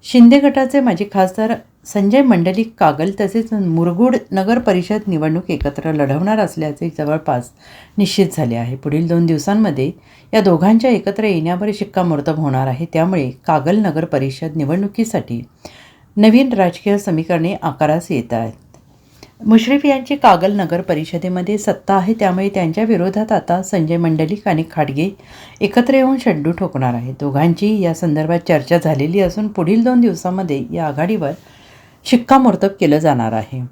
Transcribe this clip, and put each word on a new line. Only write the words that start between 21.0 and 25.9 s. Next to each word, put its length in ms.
सत्ता 360
आहे, 200
त्यामुळे 360
त्यांच्या 340
विरोधात 480
आता 320
संजय 340
मंडलिक 500
आणि 240
खाटगे 380
एकत्र 320